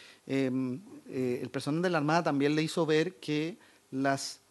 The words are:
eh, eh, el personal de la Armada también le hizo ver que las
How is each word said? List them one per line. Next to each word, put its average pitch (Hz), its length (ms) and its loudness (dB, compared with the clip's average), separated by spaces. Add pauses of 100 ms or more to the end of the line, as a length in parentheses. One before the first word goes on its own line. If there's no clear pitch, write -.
(260)
eh, 135 240 0 (580)
eh, 127 340 -2
el 123 80 -8
personal 143 320 -2
de 185 80 2
la 170 80 2
Armada 156 260 2
también 143 300 2
le 156 80 2
hizo 160 240 0
ver 160 300 2
que 151 400 -4 (340)
las 139 500 -2 (100)